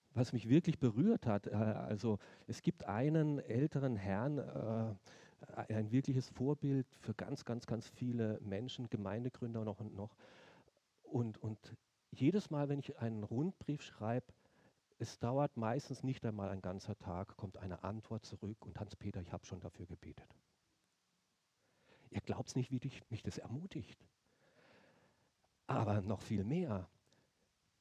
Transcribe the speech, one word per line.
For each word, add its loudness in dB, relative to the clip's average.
was 2
mich 0
wirklich 8
berührt 4
hat, 2
äh, -2
also 2
es -6
gibt 0
einen 4
älteren 2
Herrn, 0
äh, 0
ein 0
wirkliches 4
Vorbild 2
für -4
ganz, -6
ganz, -4
ganz -2
viele 0
Menschen, -4
Gemeindegründer -2
noch -2
und -8
noch. -8
Und, 0
und -8
jedes 4
Mal, 0
wenn 0
ich -8
einen 0
Rundbrief -2
schreibe, -2
es -6
dauert 2
meistens 0
nicht -2
einmal -2
ein -4
ganzer -4
Tag, -6
kommt -8
eine -6
Antwort -6
zurück -8
und: -10
„Hans-Peter, -8
ich -8
hab -6
schon -10
dafür -12
gebetet.“ -14
Ihr -2
glaubt's -2
nicht, 2
wie 0
dich, -6
mich -4
das -4
ermutigt. -8
Aber 4
noch 0
viel 0
mehr. 0